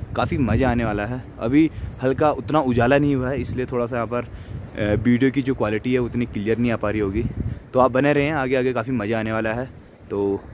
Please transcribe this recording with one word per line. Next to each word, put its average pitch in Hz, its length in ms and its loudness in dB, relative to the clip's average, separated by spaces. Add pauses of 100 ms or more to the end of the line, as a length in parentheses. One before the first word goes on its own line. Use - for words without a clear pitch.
(160)
काफ़ी 120 220 0
मज़ा 123 340 2
आने 120 140 0
वाला 104 200 -2
है। 123 180 -6 (160)
अभी 147 320 4 (300)
हल्का 135 300 2
उतना 123 280 0
उजाला 127 380 4
नहीं 143 180 2
हुआ 127 140 -2
है, 135 120 -4
इसलिए 123 240 -4
थोड़ा 120 220 -2
सा 127 80 -6
यहाँ 117 120 -2
पर, 120 160 -2
अ, - 720 -4
वीडियो 120 380 4
की 139 100 0
जो 123 140 0
quality 110 380 0
है 127 60 4
उतनी 120 260 -2
clear 110 320 -2
नहीं 120 140 2
आ 110 40 0
पा 107 140 -2
रही 104 100 0
होगी। 104 240 0 (500)
तो 127 60 4
आप 131 120 6
बने 139 220 4
रहें, 143 180 2
आगे 135 240 0
आगे 127 180 2
काफ़ी 120 180 -2
मज़ा 110 280 -2
आने 110 120 -4
वाला 110 220 -2
है, 127 160 -6 (400)
तो 101 320 0 (120)